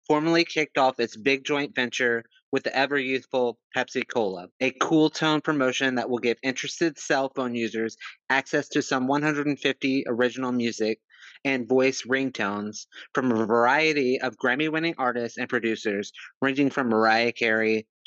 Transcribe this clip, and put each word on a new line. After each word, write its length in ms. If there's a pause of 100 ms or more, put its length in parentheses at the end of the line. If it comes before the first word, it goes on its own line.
formally 400
kicked 320
off 220
its 180
big 260
joint 300
venture 520 (260)
with 100
the 160
ever-youthful 800 (180)
Pepsi 320
Cola, 420 (120)
a 80 (100)
cool 300
tone 320
promotion 540
that 160
will 80
give 240
interested 560
cell 360
phone 200
users 420 (320)
access 380
to 160
some 240
one 160
hundred 240
and 120
fifty 460
original 460
music 480 (440)
and 240
voice 360
ringtones 840 (300)
from 160
a 160
variety 760
of 160
Grammy-winning 600
artists 400
and 100
producers, 600 (280)
ranging 300
from 200
Mariah 420
Carey 560 (200)